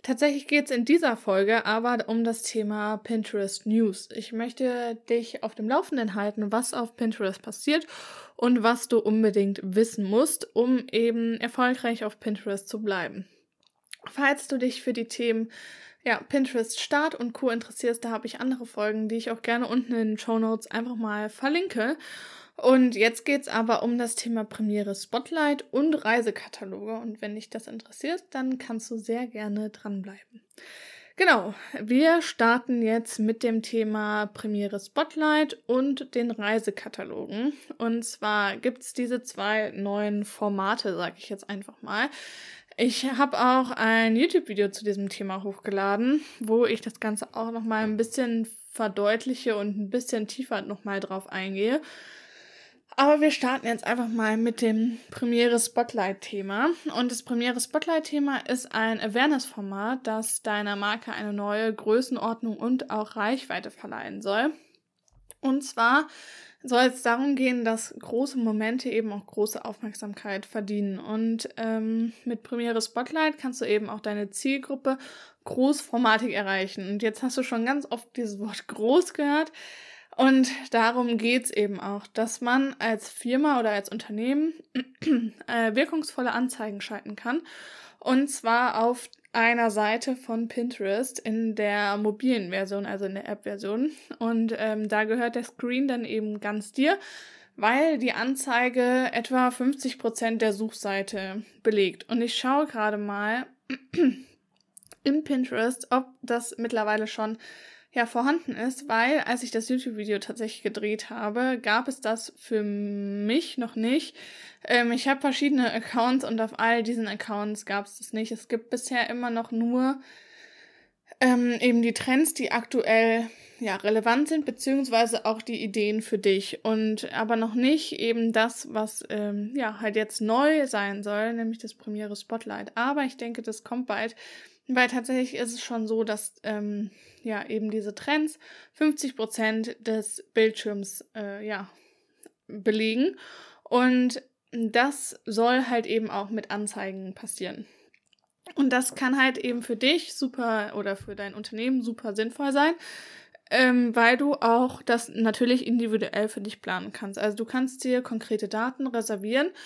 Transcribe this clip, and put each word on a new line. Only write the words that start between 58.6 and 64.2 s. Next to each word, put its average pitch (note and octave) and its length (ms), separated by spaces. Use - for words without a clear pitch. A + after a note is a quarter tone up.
ein A3 260
Awareness-Format, A3+ 1040
das A3 360
deiner G#3 320
Marke G#3 380
eine G#3 200
neue G#3 400
Größenordnung A3+ 840
und B3+ 340
auch G#3+ 240
Reichweite G#3 560
verleihen F#3+ 500